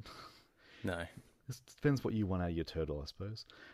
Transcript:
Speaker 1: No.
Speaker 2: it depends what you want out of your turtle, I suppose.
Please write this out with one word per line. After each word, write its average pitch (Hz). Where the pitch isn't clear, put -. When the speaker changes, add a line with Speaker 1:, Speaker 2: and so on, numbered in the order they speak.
Speaker 1:
No. 90
Speaker 2:
it -
depends 139
what 113
you 107
want 92
out 87
of 85
your 82
turtle, 73
I -
suppose. 104